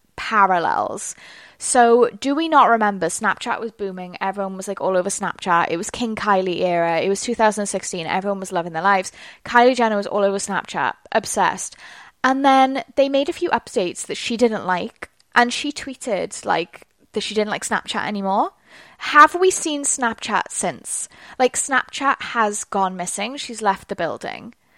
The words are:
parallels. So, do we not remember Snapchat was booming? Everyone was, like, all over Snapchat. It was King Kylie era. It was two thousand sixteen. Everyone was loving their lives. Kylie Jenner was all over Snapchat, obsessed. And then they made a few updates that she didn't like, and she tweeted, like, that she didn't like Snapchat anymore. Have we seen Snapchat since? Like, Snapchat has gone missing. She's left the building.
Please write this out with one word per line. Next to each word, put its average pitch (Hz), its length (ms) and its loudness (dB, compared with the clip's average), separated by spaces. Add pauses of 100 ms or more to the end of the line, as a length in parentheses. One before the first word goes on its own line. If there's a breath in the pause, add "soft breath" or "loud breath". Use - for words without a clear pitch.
(160)
parallels. - 960 0 (440 loud breath)
So, 240 500 6
do 269 260 -2
we 320 140 -2
not 285 200 6
remember 208 380 2
Snapchat - 540 -4
was 226 120 -8
booming? 185 480 -10
Everyone 196 360 -4
was, 190 120 -10
like, 196 120 -6
all 185 160 0
over 180 140 0
Snapchat. 175 600 0
It 170 60 -2
was 170 140 -6
King 220 240 -6
Kylie 190 460 0
era. 170 400 0
It 160 80 0
was 196 120 -2
two 240 140 -4
thousand 214 320 2
sixteen. 185 400 -8
Everyone 190 340 -4
was 190 120 -12
loving 175 200 -4
their 160 100 -4
lives. 190 300 2 (320 loud breath)
Kylie 247 320 6
Jenner 226 200 2
was 202 100 -2
all 202 180 0
over 196 140 2
Snapchat, 175 560 -4 (180)
obsessed. - 640 0 (460 loud breath)
And 269 220 2
then 269 400 4 (120)
they 277 120 4
made 277 200 0
a 349 60 -2
few - 160 -4
updates - 560 -2
that 151 100 -8
she - 200 -6
didn't 214 300 0
like, 185 440 -4 (240)
and 240 180 4
she 285 200 -6
tweeted, 202 720 -8
like, 175 420 -4 (260)
that 214 80 -4
she 208 140 -6
didn't 214 160 0
like - 140 -6
Snapchat - 420 -4
anymore. 202 440 -2 (480 loud breath)
Have 302 360 6
we 370 160 4
seen 294 340 -4
Snapchat 226 640 -2
since? - 580 -6 (300 loud breath)
Like, 254 160 2
Snapchat - 640 -2
has 214 440 -2
gone 190 320 -2
missing. 196 400 -6
She's 233 260 -10
left 196 260 -2
the 196 80 -6
building. - 580 -8 (240)